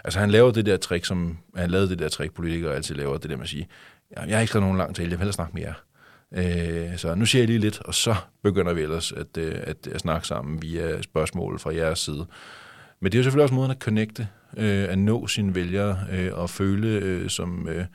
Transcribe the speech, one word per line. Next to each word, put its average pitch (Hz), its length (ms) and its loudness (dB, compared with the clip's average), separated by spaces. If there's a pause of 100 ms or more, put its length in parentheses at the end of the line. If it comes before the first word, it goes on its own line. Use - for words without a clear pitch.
altså, 92 160 -2
han 104 100 4
laver 117 200 10
det 107 160 2
der 101 100 6
trick, 90 280 -2
som, 85 340 -2 (180)
han 87 140 0
lavede 95 180 4
det 90 100 -2
der 80 100 -2
trick, 73 260 -6
politikere 82 400 -2
altid 71 200 -6
laver, 69 240 -2
det 76 120 -8
der 73 60 -4
med 62 80 -8
at - 40 -8
sige, 76 200 -8 (480)
"Ja, - 60 -8
jeg 101 140 -2
har 113 40 4
ikke 113 80 2
skrevet 107 140 2
nogen 95 160 4
lang 90 160 -2
tale, 92 100 -4
jeg 87 60 -2
vil 87 80 -2
hellere 101 140 -2
snakke 82 220 -6
med 80 80 -6
jer. 76 120 -8 (580)
Øh, 85 680 -2
så 85 160 -2
nu 110 120 2
siger 123 160 6
jeg 113 60 4
lige 113 100 4
lidt, 104 220 0
og - 140 -8
så 117 200 2 (280)
begynder 92 300 2
vi 85 100 0
ellers 80 300 -4
at, - 240 -10
øh, 80 260 -4
at, - 300 -8
at 78 80 -6
snakke 76 260 -2
sammen 76 360 -6
via 82 400 -4
spørgsmål - 560 -4
fra 78 160 -6
jeres 82 240 0
side." 76 280 -6 (720)
Men 95 120 2
det 113 60 4
er - 20 6
jo - 20 4
selvfølgelig 135 200 4
også 131 120 4
måden 131 160 2
at 131 80 -4
connecte, 107 500 0 (280)
øh, 101 320 2
at 95 100 2
nå 107 280 4
sine 98 280 0
vælgere, 92 440 0 (140)
øh, 92 220 0
og 87 160 -4
føle, 98 380 0
øh, 95 420 -2
som, 87 380 -4
øh, 82 160 -4 (100)